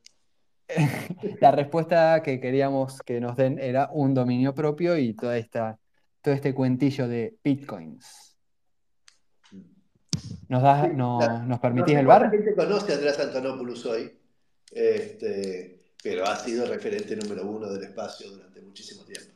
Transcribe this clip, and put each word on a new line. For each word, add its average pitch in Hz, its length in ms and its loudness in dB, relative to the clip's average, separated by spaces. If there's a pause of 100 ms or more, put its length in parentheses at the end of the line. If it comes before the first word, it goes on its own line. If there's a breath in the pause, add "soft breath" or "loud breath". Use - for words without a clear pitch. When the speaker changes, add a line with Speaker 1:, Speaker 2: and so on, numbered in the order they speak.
(680)
Speaker 1:
<laughs> 170 720 -4
La 143 100 10
respuesta 160 720 2
que 135 180 -4
queríamos 135 640 -2
que 120 180 -4
nos 120 160 -4
den 131 220 2
era 135 340 0
un 139 200 2
dominio 127 420 2
propio 160 440 0
y 120 160 0
toda 120 240 -2
esta, 110 400 -6 (420)
todo 143 140 2
este 135 200 -2
cuentillo 131 540 2
de 117 340 -4
bitcoins. 113 920 -6 (2000)
¿Nos 127 140 2
das, 143 280 6
Speaker 2:
Sí, 156 60 -2
Speaker 1:
no-, 123 240 0
Speaker 2:
la-, 117 240 2
Speaker 1:
nos 123 160 -2
permitís 127 340 2
Speaker 2:
no 143 40 6
sé - 20 6
Speaker 1:
el 135 60 4
Speaker 2:
cuánta 190 220 10
Speaker 1:
bar? 214 80 2
Speaker 2:
gente 208 180 2
conoce 180 380 0
a - 40 2
Andrés 143 240 0
Antonopoulos 131 640 -4
hoy, 120 260 -4 (580)
este, 101 1120 -2 (220)
pero 92 240 -2
ha 107 100 0
sido 120 300 -4
referente 107 500 -6
número 101 320 -8
uno 107 240 -8
del 98 120 -8
espacio - 460 -14
durante 95 300 -20
muchísimo - 440 -20
tiempo. - 300 -18